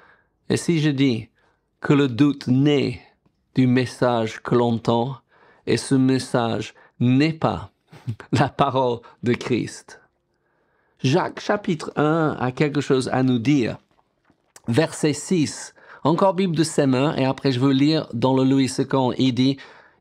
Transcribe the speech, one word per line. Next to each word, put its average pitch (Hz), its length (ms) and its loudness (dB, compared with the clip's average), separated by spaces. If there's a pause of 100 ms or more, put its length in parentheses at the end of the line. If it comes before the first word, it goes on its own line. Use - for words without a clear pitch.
(480)
Et 113 80 0
si 165 240 0
je 151 100 2
dis 127 380 0 (520)
que - 120 0
le 143 160 2
doute 135 400 0
naît 131 520 2 (540)
du 131 140 4
message 123 720 0
que - 160 0
l'on 120 180 2
entend, 117 420 -2 (480)
et - 120 -2
ce - 180 -2
message 127 800 0 (240)
n'est 131 340 2
pas 107 380 -4 (320)
<laughs> - 300 -12
la 139 160 2
parole 131 500 -2 (240)
de 120 100 0
Christ. - 680 -6 (1040)
Jacques 135 340 0
chapitre 202 560 -4
un 151 460 0
a 123 100 -2
quelque 147 300 -2
chose 131 320 0
à 127 100 2
nous 127 160 2
dire. 117 380 0 (920)
Verset 151 460 0
six, - 600 -4 (300)
encore 170 320 2
Bible 175 220 0
de 160 80 2
Summer, 143 520 0
et 131 80 0
après 135 280 -2
je 123 80 -2
veux 139 120 2
lire 147 400 2
dans 131 220 0
le 131 80 2
Louis 131 340 2
deux, 131 400 0
il 131 160 2
dit, « 131 260 0 (420)